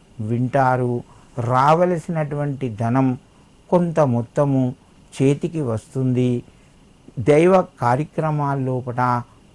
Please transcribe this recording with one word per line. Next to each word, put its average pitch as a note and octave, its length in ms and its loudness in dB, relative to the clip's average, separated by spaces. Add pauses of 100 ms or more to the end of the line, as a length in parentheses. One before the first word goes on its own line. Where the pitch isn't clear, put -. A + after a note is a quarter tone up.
(200)
వింటారు. B2 760 0 (460)
రావలసినటువంటి D3 1300 0
ధనం A#2 380 0 (600)
కొంత E3+ 300 2
మొత్తము C3+ 600 0 (540)
చేతికి C#3+ 460 0
వస్తుంది. B2 840 -2 (760)
దైవ D#3 340 4 (280)
కార్యక్రమాల్లోపట C3 1200 -2 (540)